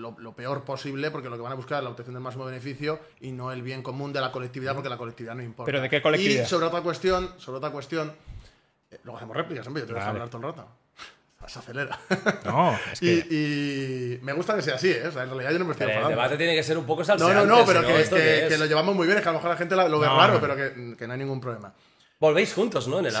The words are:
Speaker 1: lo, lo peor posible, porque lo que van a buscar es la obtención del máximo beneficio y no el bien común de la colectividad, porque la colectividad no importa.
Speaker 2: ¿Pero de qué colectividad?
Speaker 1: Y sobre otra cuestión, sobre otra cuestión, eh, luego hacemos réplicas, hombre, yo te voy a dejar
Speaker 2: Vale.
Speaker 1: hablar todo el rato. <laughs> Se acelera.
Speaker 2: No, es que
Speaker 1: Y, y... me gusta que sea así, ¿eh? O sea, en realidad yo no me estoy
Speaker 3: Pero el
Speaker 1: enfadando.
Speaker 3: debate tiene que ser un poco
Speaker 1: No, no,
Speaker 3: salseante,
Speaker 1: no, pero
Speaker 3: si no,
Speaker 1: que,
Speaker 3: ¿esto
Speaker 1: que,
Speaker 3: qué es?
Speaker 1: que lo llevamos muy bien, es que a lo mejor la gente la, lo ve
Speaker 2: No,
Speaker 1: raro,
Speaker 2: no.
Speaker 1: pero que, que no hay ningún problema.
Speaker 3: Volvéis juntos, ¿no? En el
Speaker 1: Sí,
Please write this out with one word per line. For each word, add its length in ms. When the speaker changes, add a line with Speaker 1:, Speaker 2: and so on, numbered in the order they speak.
Speaker 1:
lo, 180
lo 160
peor 300
posible, 440
porque 200
lo 80
que 40
van 120
a 20
buscar 240
es 60
la 40
obtención 260
del 80
máximo 220
beneficio 540
y 100
no 200
el 100
bien 200
común 300
de 100
la 100
colectividad, 420
porque 160
la 80
colectividad 380
no 60
importa. 260
Speaker 2:
¿Pero 140
de 80
qué 120
colectividad? 420
Speaker 1:
Y 20
sobre 200
otra 160
cuestión, 560
sobre 220
otra 120
cuestión, 400
eh, 120
luego 140
hacemos 200
réplicas, 300
hombre, 160
yo 40
te 60
voy 80
a 20
dejar 120
Speaker 2:
Vale. 80
Speaker 1:
hablar 60
todo 200
el 60
rato. 140
<laughs> 80
Se 120
acelera. 380
Speaker 2:
No, 320
es 80
que 320
Speaker 1:
Y, 40
y... 60
me 120
gusta 220
que 60
sea 140
así, 160
¿eh? 160
O 40
sea, 120
en 60
realidad 220
yo 80
no 60
me 60
estoy 160
Speaker 3:
Pero 40
el 120
Speaker 1:
enfadando. 180
Speaker 3:
debate 160
tiene 180
que 80
ser 140
un 80
poco 180
Speaker 1:
No, 120
no, 40
Speaker 3:
salseante, 280
Speaker 1:
no, 180
pero 160
Speaker 3:
si 60
no, 80
Speaker 1:
que, 60
Speaker 3:
¿esto 160
Speaker 1:
que, 40
Speaker 3:
qué 220
es? 60
Speaker 1:
que 100
lo 60
llevamos 300
muy 120
bien, 100
es 60
que 60
a 20
lo 80
mejor 120
la 60
gente 180
la, 120
lo 120
ve 80
Speaker 2:
No, 100
Speaker 1:
raro, 160
Speaker 2:
no. 80
Speaker 1:
pero 140
que, 420
que 100
no 60
hay 60
ningún 220
problema. 320
Speaker 3:
Volvéis 340
juntos, 360
¿no? 100
En 60
el 80
Speaker 1:
Sí, 60